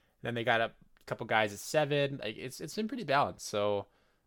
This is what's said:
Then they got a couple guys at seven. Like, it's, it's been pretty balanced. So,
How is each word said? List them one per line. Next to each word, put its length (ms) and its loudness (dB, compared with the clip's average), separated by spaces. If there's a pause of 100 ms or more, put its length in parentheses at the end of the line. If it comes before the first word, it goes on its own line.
(220)
Then 120 -4
they 100 -2
got 160 4
a 100 0 (360)
couple 200 -6
guys 260 4
at 60 -10
seven. 640 0
Like, 160 -6
it's, 220 -10
it's 160 -10
been 120 -2
pretty 160 -6
balanced. 440 2
So, 380 0 (400)